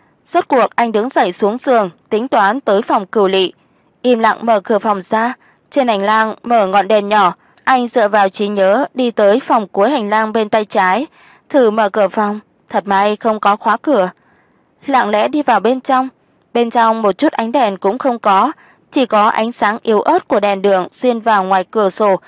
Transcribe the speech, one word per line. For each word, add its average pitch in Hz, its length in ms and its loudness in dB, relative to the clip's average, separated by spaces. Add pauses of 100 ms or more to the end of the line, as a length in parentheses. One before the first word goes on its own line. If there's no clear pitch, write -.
(280)
Rốt 349 200 -2
cuộc 240 280 0
anh 233 160 -2
đứng 214 180 -2
dậy 240 220 0
xuống 208 260 -2
giường, 226 320 0 (200)
tính 226 180 -2
toán 220 320 0
tới 196 220 0
phòng 240 240 -2
Cửu 202 220 0
Lệ, 190 200 0 (540)
im 247 180 2
lặng 226 220 0
mở 226 180 0
cửa 202 200 -2
phòng 202 220 -2
ra, 226 320 -4 (360)
trên 262 180 -2
hành 214 140 0
lang 214 420 0
mở 233 240 2
ngọn 190 200 0
đèn 202 200 0
nhỏ, 202 260 2 (380)
anh 247 160 0
dựa 226 200 0
vào 202 220 2
trí 202 180 -4
nhớ 202 460 0
đi 247 180 -2
tới 214 280 2
phòng 240 280 -2
cuối 196 220 0
hành 240 200 -4
lang 214 240 -2
bên 220 160 -2
tay 220 160 -2
trái, 202 420 -2 (420)
thử 247 220 4
mở 214 180 0
cửa 196 180 0
phòng, 208 320 -4 (300)
thật 196 180 -4
may 202 280 0
không 220 240 -2
có 202 160 2
khóa 214 260 -2
cửa. 202 280 0 (760)
Lặng 247 240 0
lẽ 208 180 0
đi 285 160 -4
vào 226 160 2
bên 240 220 0
trong, 262 280 -2 (440)
bên 240 160 0
trong 226 320 2
một 202 160 0
chút - 140 2
ánh 226 200 -4
đèn 233 260 0
cũng 196 200 -2
không 240 220 -2
có, 208 320 2 (400)
chỉ 269 140 0
có 214 220 2
ánh 226 240 -2
sáng 214 320 -2
yếu 214 180 0
ớt 330 260 0
của 233 120 0
đèn 202 220 -2
đường 190 300 0
xuyên 247 280 -4
vào 214 240 0
ngoài 185 280 0
cửa 208 180 0
sổ 196 380 0